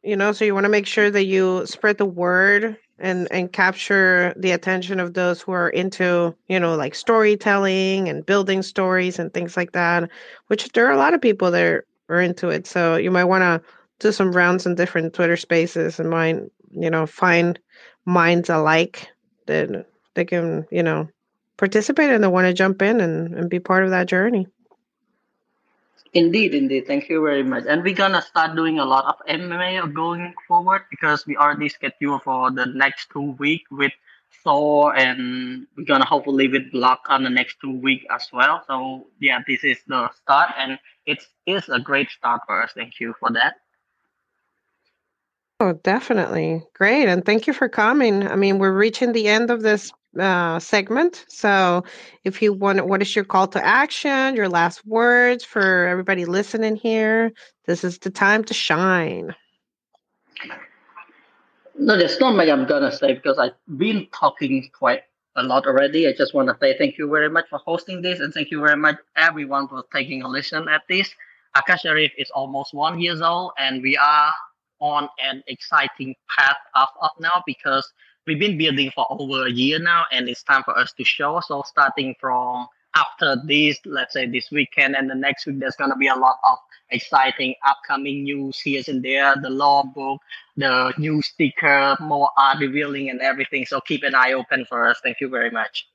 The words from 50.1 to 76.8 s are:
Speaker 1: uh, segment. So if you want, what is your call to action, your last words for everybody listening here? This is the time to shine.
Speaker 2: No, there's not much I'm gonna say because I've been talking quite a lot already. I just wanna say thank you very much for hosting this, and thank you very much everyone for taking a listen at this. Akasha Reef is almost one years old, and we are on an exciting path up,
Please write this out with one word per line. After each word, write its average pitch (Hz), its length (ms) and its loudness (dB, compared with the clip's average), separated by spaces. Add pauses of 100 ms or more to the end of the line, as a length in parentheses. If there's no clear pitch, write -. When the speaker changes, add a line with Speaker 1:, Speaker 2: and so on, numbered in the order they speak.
Speaker 1:
uh, 175 400 0
segment. 226 680 0
So 185 560 2 (400)
if 190 160 -4
you 208 100 4
want, 196 340 0
what 190 160 0
is 196 140 -2
your 208 80 0
call 190 260 2
to - 160 -2
action, 269 720 0
your 208 140 0
last 175 360 0
words 240 600 2
for 185 420 2
everybody 180 380 -2
listening 214 500 -2
here? 220 560 0 (340)
This 170 200 -2
is 180 140 -6
the 190 100 -8
time 202 360 2
to 226 80 -8
shine. 160 800 -2 (2500)
Speaker 2:
No, 220 180 4
there's 175 220 0
not 254 160 4
much 165 140 4
I'm 135 160 2
gonna 139 260 0
say 139 220 0
because 135 240 -2
I've 131 400 -4
been 208 360 0
talking 135 640 -2
quite 131 260 0 (340)
a 123 60 -2
lot 131 220 0
already. 139 440 2
I 120 40 -2
just - 200 -2
wanna 127 260 0
say 135 180 2
thank 143 200 -2
you 147 120 -6
very 151 200 2
much 165 200 -2
for 143 100 -8
hosting 175 420 -6
this, 180 180 -4
and 151 140 -8
thank 151 180 -6
you 156 80 -6
very 147 160 4
much 147 220 0 (180)
everyone 147 540 -2
for 135 140 -12 (100)
taking 135 300 -6
a 127 40 -10
listen 143 400 -6
at 156 220 0
this. 190 200 -2 (460)
Akasha 165 380 0
Reef 151 240 2
is 143 140 -8
almost 135 420 -6
one 160 260 -2
years 170 220 -4
old, 175 360 -2
and 135 240 -2
we 135 140 0
are 147 380 4 (460)
on 147 280 -2 (180)
an 135 220 -6
exciting 139 640 -2 (160)
path 139 280 2 (180)
up, 135 260 2